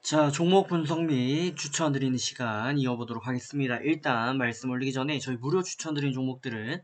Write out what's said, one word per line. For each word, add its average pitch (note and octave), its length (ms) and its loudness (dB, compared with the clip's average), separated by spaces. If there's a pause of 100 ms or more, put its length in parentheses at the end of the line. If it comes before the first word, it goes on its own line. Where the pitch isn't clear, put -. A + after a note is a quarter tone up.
자, D3+ 240 4
종목 F3 380 4
분석 E3 380 0
및 D3+ 500 2
추천드리는 C#3+ 640 0
시간 A#2 580 -2
이어보도록 A#2 480 -2
하겠습니다. B2+ 520 -2
일단 C3+ 600 0
말씀 B2 320 -2
올리기 B2+ 240 -2
전에 C#3 240 -2
저희 C3 180 -4
무료 D3 280 0
추천드리는 D3 500 -4
종목들은 C3 720 -4